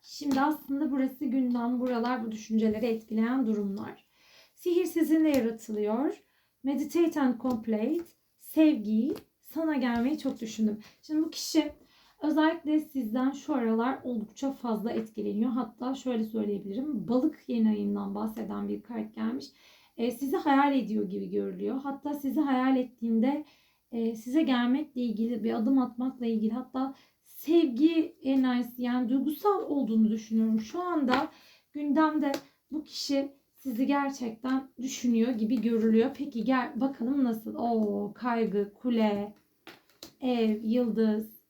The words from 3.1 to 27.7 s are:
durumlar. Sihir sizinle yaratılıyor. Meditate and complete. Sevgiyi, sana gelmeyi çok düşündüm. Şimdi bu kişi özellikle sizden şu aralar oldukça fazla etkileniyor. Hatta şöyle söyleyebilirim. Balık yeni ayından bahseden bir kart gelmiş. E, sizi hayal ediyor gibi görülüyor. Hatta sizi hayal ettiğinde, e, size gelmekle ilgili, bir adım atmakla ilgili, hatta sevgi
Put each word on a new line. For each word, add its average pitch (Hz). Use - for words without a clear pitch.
durumlar. 208
Sihir 349
sizinle 320
yaratılıyor. 226
Meditate 294
and 247
complete. 247
Sevgiyi, 254
sana 311
gelmeyi 247
çok -
düşündüm. 220
Şimdi 311
bu 320
kişi 302
özellikle 311
sizden 254
şu 294
aralar 233
oldukça 247
fazla 220
etkileniyor. 214
Hatta 247
şöyle 233
söyleyebilirim. 208
Balık 254
yeni 226
ayından 202
bahseden 208
bir 208
kart 214
gelmiş. 226
E, 233
sizi 269
hayal 277
ediyor 214
gibi 196
görülüyor. 202
Hatta 277
sizi 285
hayal 262
ettiğinde, 247
e, 226
size 247
gelmekle 247
ilgili, 226
bir 226
adım 254
atmakla 254
ilgili, 220
hatta 262
sevgi 311